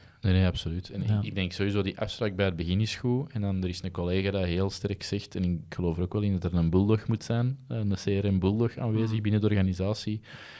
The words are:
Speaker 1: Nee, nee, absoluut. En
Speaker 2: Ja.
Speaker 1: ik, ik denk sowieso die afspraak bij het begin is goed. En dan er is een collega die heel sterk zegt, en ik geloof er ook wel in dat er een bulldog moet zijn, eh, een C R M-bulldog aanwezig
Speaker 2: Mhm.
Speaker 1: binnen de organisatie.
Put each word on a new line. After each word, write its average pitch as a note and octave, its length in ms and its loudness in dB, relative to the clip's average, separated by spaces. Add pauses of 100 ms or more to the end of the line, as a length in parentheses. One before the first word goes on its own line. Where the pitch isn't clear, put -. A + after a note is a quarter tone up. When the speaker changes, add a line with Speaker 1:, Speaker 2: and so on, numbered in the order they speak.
(200)
Speaker 1:
Nee, G2 120 2
nee, F#2 140 6
absoluut. F2 440 -4
En G2 160 -4
Speaker 2:
Ja. G#2+ 120 4
Speaker 1:
ik, G2+ 60 0
ik G2+ 100 -6
denk F#2 180 -2
sowieso G2+ 300 0
die G2 180 -4
afspraak G#2+ 360 -2
bij G2 100 2
het F2+ 100 0
begin F2 240 0
is A2 160 -2
goed. B2 360 -2
En G#2+ 80 -4
dan F#2+ 220 0
er F2+ 60 -2
is F2+ 140 -6
een F#2+ 80 -6
collega F#2 400 0
die F#2+ 160 -2
heel F#2 240 0
sterk - 320 -4
zegt, - 320 -6
en F#2 100 0
ik F2 300 -2
geloof E2+ 220 0
er F2 60 -2
ook F2+ 100 -2
wel G#2 100 0
in G2+ 160 2
dat E2+ 140 -2
er F2 60 2
een E2 120 4
bulldog G2+ 380 4
moet A2+ 160 -2
zijn, B2 340 0 (100)
eh, A#2 100 -4
een G2+ 160 0
C G2 300 0
R G2+ 80 2
M-bulldog G2+ 460 2
aanwezig A2 340 0
Speaker 2:
Mhm. A2 100 0
Speaker 1:
binnen G#2 180 2
de G#2 60 2
organisatie. G2 680 2 (460)